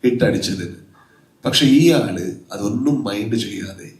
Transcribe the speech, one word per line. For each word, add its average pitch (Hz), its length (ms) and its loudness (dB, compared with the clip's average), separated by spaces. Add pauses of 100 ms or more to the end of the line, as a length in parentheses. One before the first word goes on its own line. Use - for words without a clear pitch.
ഹിറ്റ് 120 200 2
അടിച്ചത്. 95 400 -2 (800)
പക്ഷെ 135 220 2
ഈ 156 240 6
ആള് 98 340 0 (280)
അതൊന്നും 123 520 -2
മൈൻഡ് 107 320 -4
ചെയ്യാതെ 95 520 -8 (120)